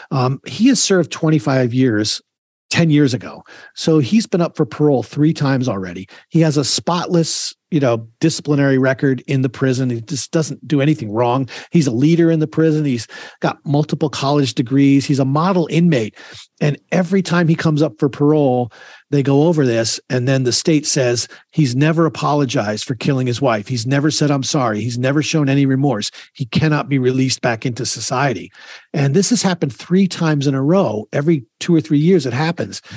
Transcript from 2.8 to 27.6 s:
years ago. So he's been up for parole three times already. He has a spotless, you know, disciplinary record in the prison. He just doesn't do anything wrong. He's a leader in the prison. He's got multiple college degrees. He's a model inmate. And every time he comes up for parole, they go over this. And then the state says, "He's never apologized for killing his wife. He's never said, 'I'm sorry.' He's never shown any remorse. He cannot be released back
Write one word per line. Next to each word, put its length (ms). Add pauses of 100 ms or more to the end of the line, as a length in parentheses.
years 240
ago. 320 (300)
So 240
he's 280
been 140
up 160
for 80
parole 380
three 320
times 340
already. 400 (220)
He 100
has 160
a 80
spotless, 880 (160)
you 100
know, 280 (120)
disciplinary 580
record 480
in 160
the 80
prison. 400
He 100
just 300
doesn't 360
do 140
anything 320
wrong. 340 (240)
He's 160
a 60
leader 380
in 100
the 60
prison. 400
He's 200 (340)
got 260
multiple 420
college 460
degrees. 500
He's 140
a 80
model 440
inmate. 440 (460)
And 180 (120)
every 320
time 260
he 60
comes 280
up 160
for 100
parole, 640 (380)
they 120
go 240
over 180
this. 360 (100)
And 160
then 160
the 100
state 340
says, 420 (240)
"He's 240
never 280
apologized 800
for 120
killing 300
his 140
wife. 280
He's 180
never 240
said, 200
'I'm 120
sorry.' 380
He's 180
never 240
shown 260
any 180
remorse. 440 (240)
He 120
cannot 420
be 100
released 420
back 240